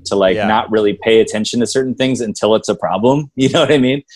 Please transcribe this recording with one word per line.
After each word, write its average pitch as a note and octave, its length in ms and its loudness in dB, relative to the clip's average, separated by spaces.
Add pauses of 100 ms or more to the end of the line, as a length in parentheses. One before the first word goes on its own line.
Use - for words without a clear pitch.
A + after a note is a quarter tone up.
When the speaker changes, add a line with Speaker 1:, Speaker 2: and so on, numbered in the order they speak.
Speaker 1:
to, G2+ 100 -4
like, F#2+ 200 2
Speaker 2:
Yeah. G#2 120 -2
Speaker 1:
not G#2+ 240 0
really G#2 220 0
pay A2+ 260 2
attention G#2+ 400 -2
to A2+ 80 0
certain C3 280 -2
things C3 260 -2
until G#2+ 340 0
it's G#2+ 140 -2
a G2+ 60 0
problem. A#2+ 560 -2
<laughs> - 40 -20
You C3 140 0
know F3 120 2
what C3+ 100 2
I D3+ 60 4
mean? C3 260 0 (120)